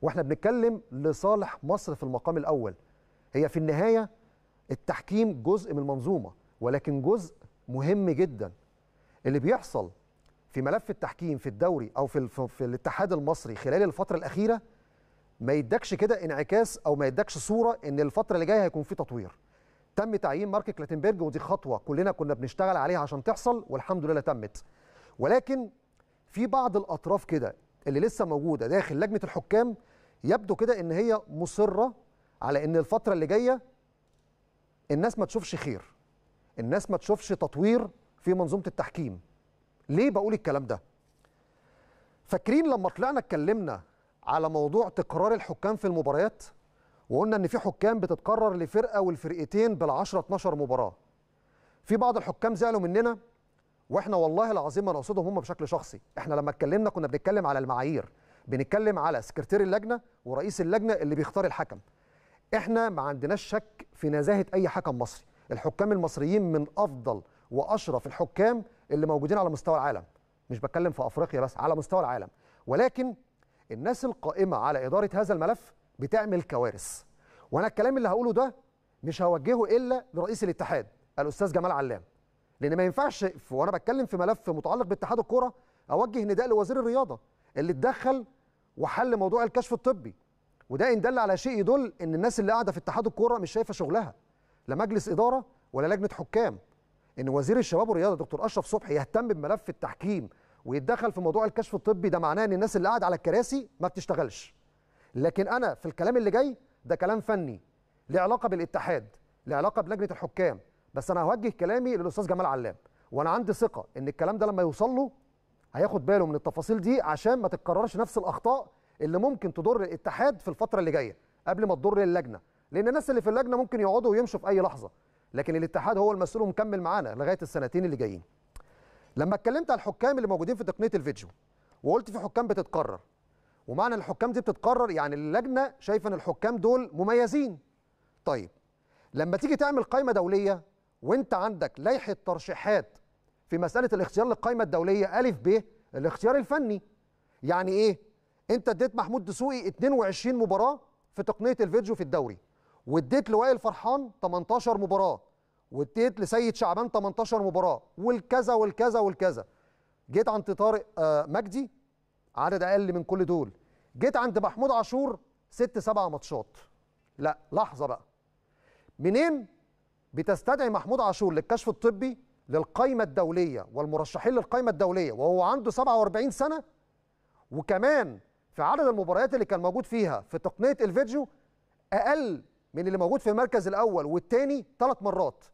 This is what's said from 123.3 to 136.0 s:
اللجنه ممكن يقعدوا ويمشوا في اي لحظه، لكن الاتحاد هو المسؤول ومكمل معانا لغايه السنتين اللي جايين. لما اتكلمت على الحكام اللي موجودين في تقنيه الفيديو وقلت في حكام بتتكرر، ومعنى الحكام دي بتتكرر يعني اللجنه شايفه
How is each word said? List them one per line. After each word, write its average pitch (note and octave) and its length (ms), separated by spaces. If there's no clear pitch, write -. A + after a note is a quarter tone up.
اللجنه B3 260
ممكن B3 240
يقعدوا G#3+ 300
ويمشوا G#3+ 300
في - 80
اي G3 120
لحظه، C3+ 300
لكن C#3+ 220
الاتحاد E3 420
هو G#3 140
المسؤول G3+ 320
ومكمل G3+ 380
معانا E3+ 320
لغايه C#3+ 280
السنتين D#3 420
اللي D#3+ 120
جايين. G2+ 260
لما E3 180
اتكلمت C4+ 360
على A#3+ 80
الحكام B3 380
اللي A3+ 120
موجودين F#3 280
في G3 80
تقنيه G#3 300
الفيديو C3+ 340
وقلت G#3+ 280
في G#3 80
حكام A#3 280
بتتكرر، D#3+ 540
ومعنى G3 260
الحكام A3+ 380
دي A#3+ 80
بتتكرر A#3+ 500
يعني D3 240
اللجنه B3 640
شايفه G#3+ 300